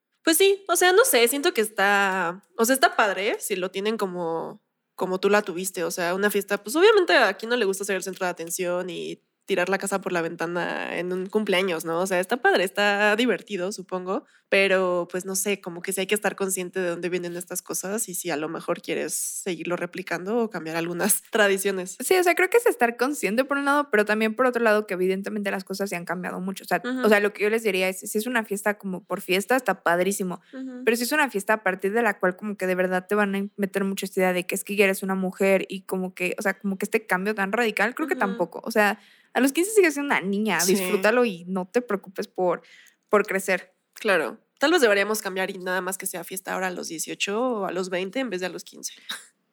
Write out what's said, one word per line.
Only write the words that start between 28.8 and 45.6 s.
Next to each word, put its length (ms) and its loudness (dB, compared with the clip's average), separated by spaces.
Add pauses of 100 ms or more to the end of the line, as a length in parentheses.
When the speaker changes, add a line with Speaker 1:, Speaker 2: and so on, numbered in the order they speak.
Speaker 2:
por 160 -6
fiesta, 380 0
está 260 -2
padrísimo, 560 0 (140)
Speaker 1:
Ujú. 320 -12
Speaker 2:
pero 100 4
si 80 -4
es 80 -2
una 180 2
fiesta 260 -2
a 80 -8
partir 280 0
de 100 2
la 160 2
cual 200 0
como 180 -6
que 100 -4
de 100 2
verdad 340 0
te 60 0
van 200 2
a 100 -2 (120)
meter 260 -2
mucho 220 -4
esta 160 -2
idea 100 4
de 160 0
que 80 -4
es 80 -6
que 140 -6
ya 80 6
eres 180 0
una 120 -2
mujer 520 2
y 140 -8
como 320 -4
que, 260 -4
o 20 -6
sea, 160 -2
como 200 -4
que 80 -2
este 200 -2
cambio 300 0
tan 160 -2
radical, 420 0
creo 140 -4
que 60 -2
Speaker 1:
Ujú. 60 -4
Speaker 2:
tampoco. 440 -2
O 80 -8
sea, 300 2 (340)
a 40 2
los 120 4
quince 200 0
sigues 240 6
siendo 180 -2
una 80 2
niña, 380 0
Speaker 1:
Sí. 160 4
Speaker 2:
disfrútalo 500 2
y 200 -4
no 220 -4
te 140 0
preocupes 460 -6
por, 340 -2 (480)
por 160 4
crecer. 480 -2 (220)
Speaker 1:
Claro. 420 0 (220)
Tal 120 4
vez 100 4
deberíamos 420 2
cambiar 260 -4
y 80 -10
nada 240 -2